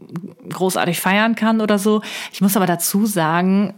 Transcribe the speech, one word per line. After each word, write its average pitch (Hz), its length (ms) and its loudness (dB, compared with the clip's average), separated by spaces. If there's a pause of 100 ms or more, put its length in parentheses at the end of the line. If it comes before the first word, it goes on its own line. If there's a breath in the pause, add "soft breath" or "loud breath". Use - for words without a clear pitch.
(480)
großartig - 500 -2
feiern 208 360 2
kann 220 260 0
oder 208 180 2
so. 214 220 2 (320 loud breath)
Ich - 80 -6
muss 196 160 2
aber 196 80 2
dazu 175 400 0
sagen, 190 720 0